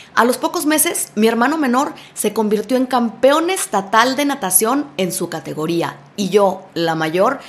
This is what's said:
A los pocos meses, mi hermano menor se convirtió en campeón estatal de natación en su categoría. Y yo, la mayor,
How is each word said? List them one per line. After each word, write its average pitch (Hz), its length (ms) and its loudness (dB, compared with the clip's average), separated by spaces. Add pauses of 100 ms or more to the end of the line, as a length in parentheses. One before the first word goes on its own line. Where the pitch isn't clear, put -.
(140)
A 226 100 4
los 247 120 2
pocos 330 300 -2
meses, 302 480 0
mi 214 140 2
hermano 233 280 2
menor 277 380 0 (200)
se - 180 -4
convirtió 214 440 0
en 254 100 2
campeón 262 640 2
estatal 233 640 0
de 294 100 0
natación 269 600 -2 (100)
en 185 160 -2
su 175 160 -6
categoría. 156 680 -4 (180)
Y 202 140 -4
yo, 190 460 2
la 165 200 0
mayor, 180 540 0